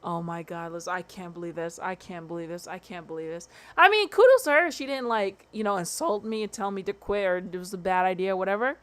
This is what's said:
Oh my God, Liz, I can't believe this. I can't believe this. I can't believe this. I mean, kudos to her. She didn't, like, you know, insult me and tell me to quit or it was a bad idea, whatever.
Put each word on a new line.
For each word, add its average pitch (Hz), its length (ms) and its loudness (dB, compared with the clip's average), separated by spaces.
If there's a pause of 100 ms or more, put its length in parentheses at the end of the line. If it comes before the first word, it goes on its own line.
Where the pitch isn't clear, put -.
Oh 170 160 -4
my 170 220 -8
God, 170 300 -10
Liz, 170 160 -10
I 180 140 -4
can't 175 300 -14
believe 170 220 -10
this. 170 240 -8
I 185 160 -6
can't 175 320 -14
believe 170 220 -8
this. 170 180 -10
I 180 120 -12
can't 175 280 -14
believe 160 220 -8
this. 170 200 -10 (280)
I 339 120 10
mean, 415 200 4
kudos 494 360 8
to 302 60 -2
her. 311 220 6
She - 120 -8
didn't, 262 220 -4
like, 208 460 0
you 214 100 -6
know, 202 140 2
insult 208 480 -2
me 220 180 -4
and 208 100 -6
tell 196 200 -4
me 196 100 -6
to 190 100 -6
quit 202 320 -2
or 185 140 2
it 180 180 -8
was 180 160 -8
a 196 60 -8
bad 180 260 2
idea, 185 320 0
whatever. 208 460 0